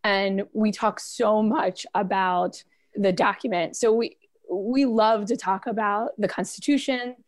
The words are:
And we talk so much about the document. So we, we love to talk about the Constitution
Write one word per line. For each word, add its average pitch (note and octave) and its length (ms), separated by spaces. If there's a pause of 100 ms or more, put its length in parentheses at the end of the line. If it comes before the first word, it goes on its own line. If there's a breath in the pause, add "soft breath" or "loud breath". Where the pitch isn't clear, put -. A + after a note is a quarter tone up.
And G3 420 (100)
we G#3+ 180
talk G#3 260
so G#3+ 440
much A3 520
about F#3 680 (320)
the G3 180
document. F#3 640
So A3+ 160
we, A3+ 240 (340)
we A#3 360
love A3 400
to G#3+ 100
talk F#3+ 300
about G#3+ 500
the G3+ 120
Constitution B3 880 (120)